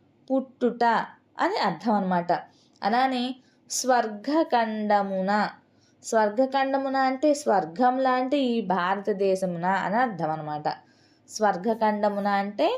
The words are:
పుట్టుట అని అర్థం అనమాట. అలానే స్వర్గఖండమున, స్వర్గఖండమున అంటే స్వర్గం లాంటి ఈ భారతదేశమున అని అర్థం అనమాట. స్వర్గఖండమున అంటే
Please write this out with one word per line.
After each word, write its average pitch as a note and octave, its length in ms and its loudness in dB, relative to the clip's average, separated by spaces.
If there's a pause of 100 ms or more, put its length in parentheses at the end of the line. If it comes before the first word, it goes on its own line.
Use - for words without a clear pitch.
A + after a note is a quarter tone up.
(280)
పుట్టుట B3+ 560 -2 (560)
అని F4 180 0 (100)
అర్థం G3 260 -2
అనమాట. F#3 380 0 (500)
అలానే B3+ 420 0 (460)
స్వర్గఖండమున, G#3+ 1600 0 (720)
స్వర్గఖండమున C4 960 0 (120)
అంటే C4+ 240 2
స్వర్గం A3 680 2
లాంటి C4 380 0 (140)
ఈ A#3 40 -2 (200)
భారతదేశమున F#3+ 920 0 (180)
అని F#3+ 200 -2
అర్థం E3 260 -4
అనమాట. D3+ 360 -6 (640)
స్వర్గఖండమున G#3 1000 0 (120)
అంటే G#3 360 -2